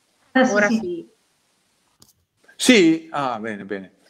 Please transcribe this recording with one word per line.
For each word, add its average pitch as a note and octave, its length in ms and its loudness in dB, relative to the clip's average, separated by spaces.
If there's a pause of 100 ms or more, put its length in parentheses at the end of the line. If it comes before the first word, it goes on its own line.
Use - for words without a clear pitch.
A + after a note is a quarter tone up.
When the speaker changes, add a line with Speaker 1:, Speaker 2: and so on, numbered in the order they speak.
(320)
Speaker 1:
Adesso A3 220 2
Speaker 2:
Ora G#3 140 2
Speaker 1:
sì. A3 100 0
Speaker 2:
sì. F3 320 -10 (1500)
Speaker 3:
Sì? E3 540 4
Ah, C3 300 -6
bene, G#2 260 -12
bene. G2 280 -12 (160)